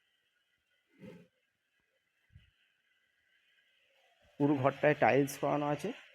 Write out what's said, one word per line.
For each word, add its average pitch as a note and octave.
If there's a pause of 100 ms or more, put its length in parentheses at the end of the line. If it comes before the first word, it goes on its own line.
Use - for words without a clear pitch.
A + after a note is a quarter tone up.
(4000)
পুরো C#3+
ঘরটায় C3+
টাইলস C#3
করানো D3
আছে। D3 (220)